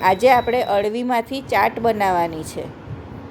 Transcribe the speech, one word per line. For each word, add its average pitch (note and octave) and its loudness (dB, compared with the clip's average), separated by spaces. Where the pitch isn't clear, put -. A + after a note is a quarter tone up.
આજે F#3+ 4
આપણે B3 4
અળવીમાંથી A#3 -2
ચાટ A3+ 0
બનાવવાની F#3 0
છે. - -12